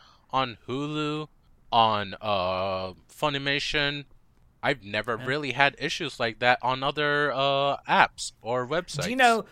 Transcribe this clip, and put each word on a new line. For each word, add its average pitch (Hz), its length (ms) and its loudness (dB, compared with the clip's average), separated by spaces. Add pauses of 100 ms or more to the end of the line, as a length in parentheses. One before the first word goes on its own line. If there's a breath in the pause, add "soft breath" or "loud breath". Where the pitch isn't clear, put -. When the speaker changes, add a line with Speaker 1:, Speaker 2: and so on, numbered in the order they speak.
(300 soft breath)
Speaker 1:
on 127 280 -2 (100)
Hulu, 151 600 -4 (440)
on, 104 500 2
uh, 95 720 -2 (180)
Funimation. 143 920 -2 (580)
I've 123 200 -2
never 107 360 -4
Speaker 2:
Yeah. 127 80 -8
Speaker 1:
really 139 240 -4
had 139 260 4
issues 147 420 -6
like 113 200 -2
that 123 240 4
on 131 180 -2
other, 147 500 0
uh, 139 460 0 (100)
apps - 440 4 (100)
or 123 240 0
websites. 151 380 -4
Speaker 2:
Do 196 80 -2
you 254 40 -2
know, 233 360 4